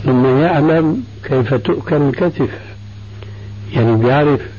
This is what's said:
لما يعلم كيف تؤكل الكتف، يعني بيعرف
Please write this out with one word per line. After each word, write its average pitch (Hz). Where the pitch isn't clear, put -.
لما 131
يعلم 160
كيف 131
تؤكل 151
الكتف، 143
يعني 113
بيعرف 135